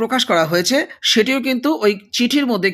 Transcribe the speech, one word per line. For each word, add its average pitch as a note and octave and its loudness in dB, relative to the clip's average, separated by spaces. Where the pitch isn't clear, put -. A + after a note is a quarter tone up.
প্রকাশ A#3 -2
করা E3+ 2
হয়েছে F3 0
সেটিও C4 2
কিন্তু B3+ -2
ওই G#3 4
চিঠির B3+ 0
মধ্যে G3 0